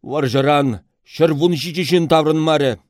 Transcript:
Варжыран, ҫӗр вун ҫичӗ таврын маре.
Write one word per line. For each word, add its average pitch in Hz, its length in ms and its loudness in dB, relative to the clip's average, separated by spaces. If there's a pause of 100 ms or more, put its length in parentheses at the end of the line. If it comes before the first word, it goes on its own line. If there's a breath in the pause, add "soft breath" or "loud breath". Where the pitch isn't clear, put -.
Варжыран, 135 800 -2 (300)
ҫӗр 156 200 2
вун 165 240 2
ҫичӗ 165 480 -2
таврын 156 320 2
маре. 147 400 0 (120)